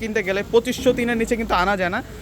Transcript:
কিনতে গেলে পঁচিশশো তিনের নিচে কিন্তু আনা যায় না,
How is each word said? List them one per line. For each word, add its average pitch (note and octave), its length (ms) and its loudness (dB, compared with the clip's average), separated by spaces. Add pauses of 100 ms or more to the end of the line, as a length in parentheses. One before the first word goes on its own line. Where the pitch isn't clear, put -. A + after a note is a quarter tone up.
কিনতে A3 260 -2
গেলে G3 140 0 (100)
পঁচিশশো A#3+ 460 2
তিনের A#3+ 240 0
নিচে A3+ 180 0
কিন্তু A3+ 220 -2
আনা G3 200 2
যায় F3+ 140 0
না, A#3 40 -2 (220)